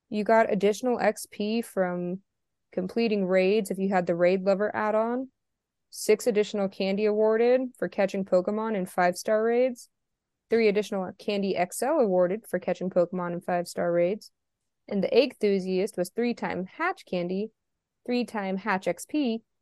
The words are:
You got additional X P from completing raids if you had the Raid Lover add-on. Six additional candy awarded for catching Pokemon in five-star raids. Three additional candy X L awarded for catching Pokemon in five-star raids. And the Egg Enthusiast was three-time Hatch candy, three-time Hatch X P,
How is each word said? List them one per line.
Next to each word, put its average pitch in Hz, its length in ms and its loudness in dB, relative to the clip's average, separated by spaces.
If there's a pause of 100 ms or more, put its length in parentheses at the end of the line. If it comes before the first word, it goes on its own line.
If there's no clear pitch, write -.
(100)
You 214 140 -2
got 226 280 4
additional 214 460 0
X - 320 -2
P 214 320 -4
from 180 580 -4 (520)
completing 202 540 -2
raids 190 440 2
if 190 80 -6
you 190 120 -2
had 180 160 0
the 180 100 0
Raid 180 260 2
Lover 196 320 0
add-on. 220 540 -2 (640)
Six - 360 0
additional 202 420 0
candy 196 360 -2
awarded 220 560 4 (180)
for 180 100 -2
catching 196 360 -2
Pokemon 214 500 0
in 185 120 -2
five-star 185 580 0
raids. 247 440 0 (640)
Three 226 180 4
additional 196 500 -2
candy 202 380 -2
X 180 260 -2
L 294 180 2
awarded 185 480 2
for 180 100 -2
catching 185 320 -4
Pokemon 175 440 0
in 175 80 -8
five-star 175 500 -2
raids. 175 400 0 (580)
And 202 140 -2
the - 80 -2
Egg 262 200 4
Enthusiast 185 640 0
was 180 100 -2
three-time 190 580 -4 (120)
Hatch 359 260 -4
candy, 185 460 -4 (560)
three-time 226 500 -2
Hatch 190 320 -2
X 170 160 -4
P, 240 380 -2 (200)